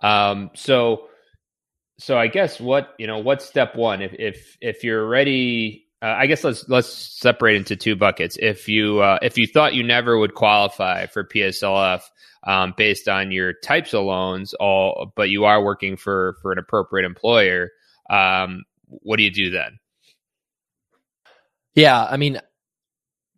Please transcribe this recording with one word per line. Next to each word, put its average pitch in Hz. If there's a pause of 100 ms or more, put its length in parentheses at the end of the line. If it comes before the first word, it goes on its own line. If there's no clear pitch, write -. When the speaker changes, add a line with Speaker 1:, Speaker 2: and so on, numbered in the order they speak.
Speaker 1:
Um, 101
so, 120 (920)
so -
I 117
guess 180
what, 127
you 110
know, 110
what's 135
step -
one? 110
If, 95
if, -
if 113
you're 110
ready, 123 (140)
uh, 110
I 135
guess -
let's, 131
let's 123
separate -
into 101
two 107
buckets. 92
If 107
you, 107
uh, 98
if -
you 113
thought 151
you 127
never 120
would 107
qualify 101
for 101
P 101
S 95
L 98
F, 92 (340)
um, 95
based 107
on 95
your 92
types -
of 101
loans, 95
all, 98
but 101
you 101
are 104
working 98
for, 95
for 95
an 90
appropriate 95
employer, 90 (400)
um, 92 (240)
what -
do 110
you 101
do 95
then? 87 (1900)
Speaker 2:
Yeah, 135
I 135
mean, 143 (1000)